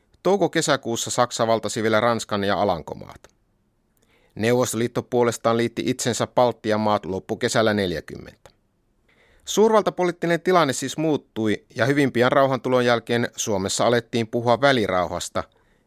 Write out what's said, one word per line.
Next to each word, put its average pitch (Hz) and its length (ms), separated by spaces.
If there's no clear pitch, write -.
Touko-kesäkuussa 156 880
Saksa 120 360
valtasi 110 360
vielä 110 160
Ranskan 110 440
ja 98 180
Alankomaat. - 640
Neuvostoliitto 117 680
puolestaan 117 540
liitti 117 280
itsensä 120 420
Baltian 117 520
maat 104 260
loppukesällä 107 680
neljäkymmentä. - 760
Suurvaltapoliittinen 180 960
tilanne 170 320
siis - 240
muuttui, 131 640
ja 117 100
hyvin 139 260
pian 123 200
rauhantulon 127 540
jälkeen 120 500
Suomessa 98 520
alettiin 117 400
puhua 117 340
välirauhasta, 90 800